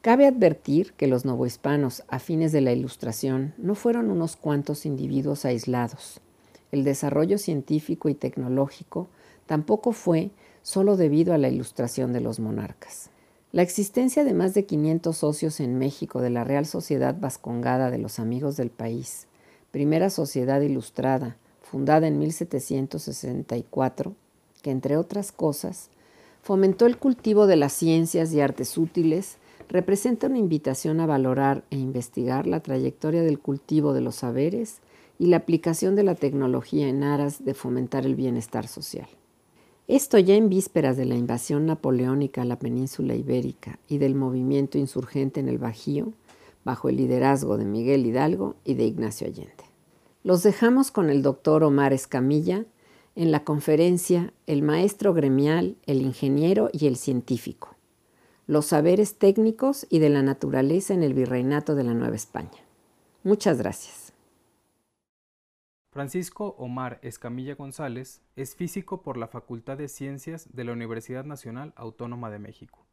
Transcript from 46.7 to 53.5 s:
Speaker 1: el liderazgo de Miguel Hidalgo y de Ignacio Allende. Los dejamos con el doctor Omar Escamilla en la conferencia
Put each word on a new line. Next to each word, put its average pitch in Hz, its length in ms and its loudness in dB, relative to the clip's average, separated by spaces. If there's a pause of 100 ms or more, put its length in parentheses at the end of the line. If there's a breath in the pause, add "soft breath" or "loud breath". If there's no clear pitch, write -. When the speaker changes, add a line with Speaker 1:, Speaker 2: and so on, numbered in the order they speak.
Speaker 1:
el 131 100 0
liderazgo 131 600 2
de 107 80 -2
Miguel 120 400 0
Hidalgo 143 580 -2
y 139 120 -2
de 120 80 0
Ignacio 110 440 -4
Allende. - 360 -14 (600 soft breath)
Los 180 200 4
dejamos 233 480 4
con 170 180 2
el 139 120 4
doctor 151 420 4
Omar 139 300 4
Escamilla 151 720 0 (500 soft breath)
en 165 160 2
la 147 120 0
conferencia 170 920 2 (120)